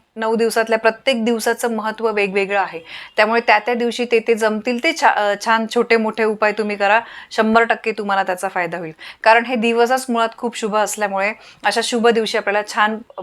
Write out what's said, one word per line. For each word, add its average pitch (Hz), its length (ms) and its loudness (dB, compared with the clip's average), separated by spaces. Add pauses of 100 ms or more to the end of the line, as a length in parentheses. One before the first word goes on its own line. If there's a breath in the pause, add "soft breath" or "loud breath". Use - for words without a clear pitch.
(160)
नऊ 220 180 -2
दिवसातल्या 226 440 0
प्रत्येक 220 460 0
दिवसाचं 233 520 -2
महत्त्व 220 360 -4
वेगवेगळं 202 480 0
आहे. 180 200 -4 (360 loud breath)
त्यामुळे 220 300 4
त्या 214 120 6
त्या 240 160 -2
दिवशी 240 300 -2
ते 233 140 2 (100)
ते 233 60 4
जमतील 214 500 -2
ते 330 160 2
छा-, 262 140 4
अ, 208 200 0 (100)
छान 226 300 0
छोटे 233 220 2
मोठे 220 280 0
उपाय 214 280 0
तुम्ही 208 240 -4
करा, 202 240 2 (300 loud breath)
शंभर 220 320 4
टक्के 226 300 -2
तुम्हाला 202 300 -2
त्याचा 185 260 -4
फायदा 175 300 -4
होईल. 160 140 -10 (320 loud breath)
कारण 226 200 6
हे 247 100 -6
दिवसच 233 540 2
मुळात 226 280 0
खूप 233 200 -6
शुभ 214 200 -2
असल्यामुळे 202 560 -2 (320 loud breath)
अशा 208 200 0
शुभ 233 240 2
दिवशी 220 300 2
आपल्याला 208 340 -2
छान 214 260 0 (240)